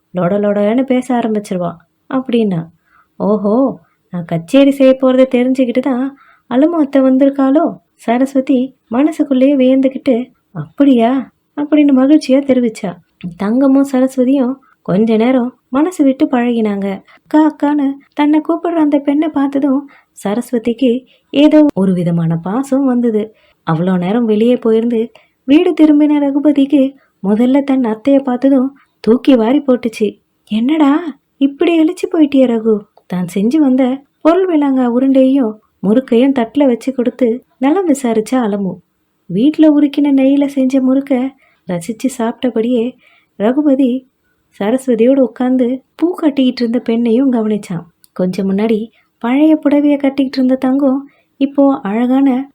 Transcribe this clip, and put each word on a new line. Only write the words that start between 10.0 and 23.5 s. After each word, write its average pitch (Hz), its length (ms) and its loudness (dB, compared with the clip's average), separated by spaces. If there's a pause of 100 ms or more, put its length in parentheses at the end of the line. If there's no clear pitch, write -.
"அப்படியா?" 247 760 0 (260)
அப்படின்னு 294 360 2
மகிழ்ச்சியா 269 480 2
தெரிவிச்சா. 240 520 -2 (440)
தங்கமும் 269 560 0
சரஸ்வதியும் 262 600 0 (280)
கொஞ்ச 220 340 0
நேரம் 247 420 0 (100)
மனசு 302 360 -2
விட்டு 269 220 0
பழகினாங்க. 214 760 -2 (200)
அக்கா, 302 240 0
அக்கான்னு 294 460 -2 (220)
தன்னை 294 260 0
கூப்பிடுற 330 340 -4
அந்த 294 240 0
பெண்ணை 294 300 -2
பார்த்ததும் 277 600 -2 (240)
சரஸ்வதிக்கு 233 920 -4 (260)
ஏதோ 294 440 4
ஒரு 190 180 0
விதமான 170 440 -2
பாசம் 262 480 -2
வந்தது. 240 500 -2 (380)